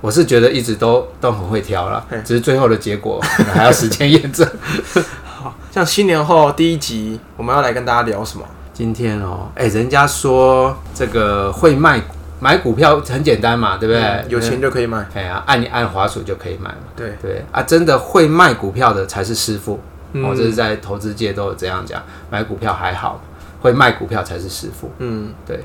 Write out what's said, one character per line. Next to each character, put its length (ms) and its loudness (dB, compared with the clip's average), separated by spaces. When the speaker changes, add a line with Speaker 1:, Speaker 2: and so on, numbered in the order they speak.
Speaker 1:
我 100 -2
是 140 4
觉 140 4
得 120 6
一 120 -2
直 120 -2
都， 340 2
都 120 0
很 160 -4
会 120 -2
挑 300 -4
啦， 180 -6
Speaker 2:
嘿。 160 -8
Speaker 1:
只 100 -2
是 60 2
最 180 2
后 100 4
的 80 4
结 200 -4
果 240 -6
还 120 4
要 80 8
时 160 2
间 220 2
验 220 4
证。 160 4
Speaker 2:
<laughs> 360 -2
好， 300 -14
像 120 0
新 220 2
年 180 4
后 280 6
第 200 2
一 40 -2
集， 420 -6
我 60 -10
们 120 -2
要 60 4
来 120 0
跟 120 -4
大 100 0
家 80 2
聊 220 -2
什 140 -10
么？ 60 -12
Speaker 1:
今 200 -4
天 280 -2
哦， 340 -6
哎， 120 -2
人 220 0
家 160 4
说 720 4
这 140 -4
个 460 0
会 240 4
卖， 260 4
买 180 4
股 140 0
票 360 4
很 140 -4
简 180 2
单 160 2
嘛， 200 0
对 120 -2
不 60 2
对？ 80 2
Speaker 2:
嗯， 260 0
有 120 0
钱 200 -2
就 80 0
可 120 -2
以 60 0
买。 280 -6
Speaker 1:
哎 80 -8
呀， 240 -6
按， 240 2
按 180 -2
滑 200 0
鼠 140 -6
就 120 -6
可 140 -12
以 80 -8
买 140 -10
嘛。 260 -14
Speaker 2:
对。 260 -10
Speaker 1:
对， 300 -8
啊， 100 -2
真 240 4
的 100 4
会 300 4
卖 260 6
股 200 -4
票 200 2
的 140 -2
才 160 -6
是 100 -4
师 240 -4
傅。 240 -8
Speaker 2:
嗯。 120 -4
Speaker 1:
哦， 120 0
这 60 0
是 100 2
在 240 0
投 220 -8
资 160 -6
界 180 -4
都 120 -6
有 100 -4
这 140 -6
样 180 -6
讲， 160 -10
买 120 -4
股 140 -8
票 180 -2
还 200 -4
好， 280 -8
会 120 4
卖 200 4
股 140 -6
票 180 -4
才 120 -10
是 120 -10
师 280 -10
傅。 220 -14
Speaker 2:
嗯。 340 -8
Speaker 1:
对。 180 -4